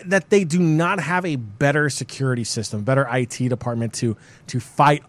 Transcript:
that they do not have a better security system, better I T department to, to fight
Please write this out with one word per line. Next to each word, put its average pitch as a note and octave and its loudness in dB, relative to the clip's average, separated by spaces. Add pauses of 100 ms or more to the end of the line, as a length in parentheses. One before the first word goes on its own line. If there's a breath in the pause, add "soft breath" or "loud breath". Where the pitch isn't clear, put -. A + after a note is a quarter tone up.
that F#3 0
they G3+ 6
do E3 0
not E3+ 2
have F3 -2
a D#3+ -2
better C#3 0
security B2+ -4
system, G#2 -6
better C3 2
I B2+ 0
T B2+ -4
department A#2 -4
to, A2+ -2 (300 loud breath)
to B2+ -6
fight D3 2